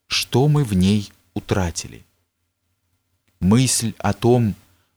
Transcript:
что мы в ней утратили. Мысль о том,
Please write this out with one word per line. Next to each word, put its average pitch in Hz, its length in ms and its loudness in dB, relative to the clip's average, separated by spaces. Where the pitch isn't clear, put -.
что - 420 0
мы 147 140 2
в 107 100 -4
ней 101 380 0
утратили. 82 720 -6
Мысль 113 580 0
о 101 140 -4
том, 117 440 0